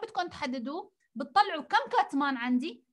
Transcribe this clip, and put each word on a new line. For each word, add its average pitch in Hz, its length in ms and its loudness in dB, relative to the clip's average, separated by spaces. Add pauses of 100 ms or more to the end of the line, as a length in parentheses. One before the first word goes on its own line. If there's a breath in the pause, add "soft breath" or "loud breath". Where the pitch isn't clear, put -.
بدكم 370 260 -4
تحددوا؟ 269 600 -6 (240)
بتطلعوا 339 480 0
كم 453 300 0
كاتمان 285 440 2
عندي؟ 247 560 0